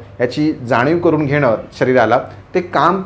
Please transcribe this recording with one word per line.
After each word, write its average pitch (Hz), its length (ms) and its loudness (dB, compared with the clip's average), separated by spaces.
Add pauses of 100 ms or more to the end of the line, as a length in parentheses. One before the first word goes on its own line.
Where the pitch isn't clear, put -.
(200)
याची 147 340 -2
जाणीव 131 460 0
करून 160 260 0
घेणं 131 320 0 (220)
शरीराला, 123 400 4 (360)
ते 226 60 2
काम 170 440 0